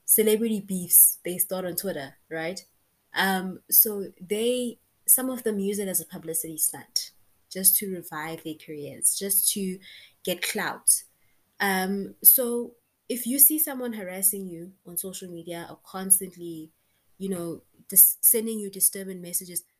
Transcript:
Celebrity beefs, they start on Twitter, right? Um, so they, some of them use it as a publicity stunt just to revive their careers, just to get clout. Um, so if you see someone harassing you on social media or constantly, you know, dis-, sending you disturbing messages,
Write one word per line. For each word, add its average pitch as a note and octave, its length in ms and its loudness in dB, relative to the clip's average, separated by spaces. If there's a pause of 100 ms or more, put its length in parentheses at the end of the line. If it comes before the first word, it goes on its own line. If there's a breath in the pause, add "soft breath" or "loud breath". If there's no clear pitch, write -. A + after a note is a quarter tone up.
Celebrity G#3+ 560 4
beefs, - 640 4
they F3+ 140 -4
start F#3 260 -2
on F3 120 -4
Twitter, D3+ 400 -6 (120)
right? D#3+ 340 -6 (520)
Um, F#3 460 2 (100)
so G3+ 360 2 (140)
they, A#3 580 0 (280)
some C4 240 6
of A#3+ 140 -6
them G#3 160 2
use G3 180 0
it G3 100 -4
as F3+ 120 -2
a D#3+ 60 -10
publicity D#3+ 500 -8
stunt - 560 -4 (360)
just F#3+ 280 2
to G3 160 -2
revive E3 500 -8
their D#3 120 -8
careers, C#3+ 640 -4
just - 360 0
to F#3+ 260 -4 (460 loud breath)
get F3+ 180 -2
clout. - 640 -2 (560)
Um, G3 600 0
so A#3+ 500 4 (360)
if A#3+ 180 -4
you C4+ 120 0
see D4+ 200 6
someone B3+ 340 -4
harassing F#3+ 560 -4
you F3 240 -12 (140)
on F3 100 -12
social F#3 320 -10
media E3+ 400 -12
or D#3+ 160 -18
constantly, F3 880 -4 (480)
you F#3+ 100 -4
know, E3+ 340 -6 (260)
dis-, - 320 6
sending A3+ 400 2
you G3 100 -6
disturbing F#3+ 500 -2
messages, F3 440 -8 (160)